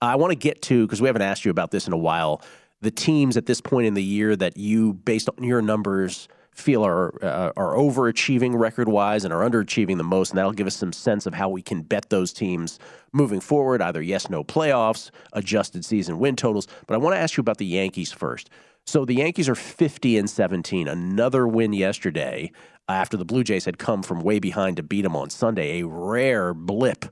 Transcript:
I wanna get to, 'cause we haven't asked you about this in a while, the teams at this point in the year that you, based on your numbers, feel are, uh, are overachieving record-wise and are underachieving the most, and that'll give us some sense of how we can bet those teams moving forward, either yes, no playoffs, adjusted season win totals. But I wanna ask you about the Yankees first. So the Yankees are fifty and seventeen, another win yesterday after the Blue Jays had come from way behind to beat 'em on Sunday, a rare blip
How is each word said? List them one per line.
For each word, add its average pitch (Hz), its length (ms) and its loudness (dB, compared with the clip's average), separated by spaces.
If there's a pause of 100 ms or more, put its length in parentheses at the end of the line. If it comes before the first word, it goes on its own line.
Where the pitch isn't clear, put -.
I 120 160 2
wanna 170 180 2
get 147 280 -2
to, 117 260 4
'cause 104 120 -4
we 123 60 4
haven't 113 160 2
asked 98 220 -2
you 98 80 2
about 85 180 0
this 98 160 -2
in 92 60 -2
a 82 60 0
while, 80 440 0 (380)
the 107 100 0
teams 143 460 2
at 117 100 0
this 120 140 0
point 123 260 2
in 104 80 2
the 98 80 0
year 104 320 2
that 90 220 -2
you, 107 380 2
based 110 340 0
on 123 160 -8
your 120 180 2
numbers, 98 640 -2 (300)
feel 120 280 2
are, 90 380 0
uh, 85 340 -2
are 85 180 0
overachieving 123 840 2
record-wise 107 680 2
and 85 100 -2
are 98 140 2
underachieving 104 500 2
the 85 40 -2
most, 92 280 2
and 92 80 0
that'll 98 140 2
give 101 140 -4
us 95 80 -4
some 90 180 -4
sense 104 340 -2
of 87 80 -6
how 95 160 -2
we 92 100 -6
can 90 220 -6
bet 101 260 -2
those 92 240 0
teams 87 460 -4 (340)
moving 123 280 2
forward, 131 420 2
either 85 180 -2
yes, 92 300 -4
no 80 120 -4
playoffs, 123 680 0 (240)
adjusted 95 500 -2
season 90 340 -2
win 131 160 2
totals. 107 320 -2 (200)
But - 80 -2
I - 20 0
wanna 160 200 2
ask 165 200 -2
you 143 60 0
about 110 160 0
the 101 80 -4
Yankees 92 440 -2
first. - 380 -8 (380)
So 143 180 2
the 123 120 0
Yankees 151 320 0
are 123 60 2
fifty - 600 0
and 101 140 2
seventeen, 90 580 -2
another 104 580 0
win 113 280 2
yesterday 80 800 -2 (360)
after 95 300 -2
the 90 60 -4
Blue 123 200 0
Jays 101 220 -2
had 87 120 -6
come 101 240 -2
from 87 180 -4
way 104 180 2
behind 92 400 -2
to 82 40 -6
beat 98 220 -2
'em 82 120 -2
on 71 120 -4
Sunday, 87 520 -2
a 85 60 -4
rare 95 680 0
blip 101 580 -2